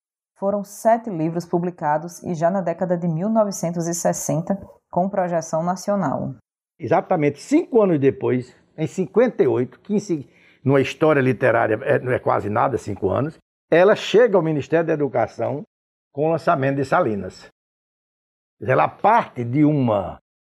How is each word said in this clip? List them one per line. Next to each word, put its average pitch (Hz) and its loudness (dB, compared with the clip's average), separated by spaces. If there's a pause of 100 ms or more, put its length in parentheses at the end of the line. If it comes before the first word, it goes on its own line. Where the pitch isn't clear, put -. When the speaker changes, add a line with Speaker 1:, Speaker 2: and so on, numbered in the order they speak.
(380)
Speaker 1:
foram 202 -4
sete 233 0
livros 170 -4
publicados 175 -4
e 180 -6
já 165 0
na 196 -2
década 175 -2
de 175 -4
mil 170 -2
novecentos 190 -2
e 170 -4
sessenta, 175 -2 (300)
com 185 0
projeção 175 -2
nacional. 175 -4 (440)
Speaker 2:
Exatamente 160 0
cinco 277 2
anos 180 2
depois, 127 0 (220)
em 156 -4
cinquenta 202 0
e 147 4
oito, 120 -2
que - -4
em 202 2
si, 165 -6 (360)
numa 135 4
história 156 2
literária 117 2
é, 131 2
não 127 -6
é 120 0
quase 113 -2
nada, 123 0
cinco 101 -6
anos, 110 -2 (320)
ela 185 6
chega 208 2
ao 180 4
Ministério 160 -2
da 160 0
Educação 127 -2 (500)
com 147 -2
o 165 0
lançamento 139 0
de 139 -2
Salinas. 110 -2 (1120)
Ela 139 2
parte 196 0
de 127 2
uma, 117 2 (320)